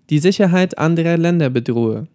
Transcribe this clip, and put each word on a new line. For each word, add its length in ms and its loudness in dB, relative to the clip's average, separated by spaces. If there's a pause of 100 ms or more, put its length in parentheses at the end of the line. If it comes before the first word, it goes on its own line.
(100)
die 80 2
Sicherheit 600 0
anderer 380 0
Länder 340 0
bedrohe. 640 -2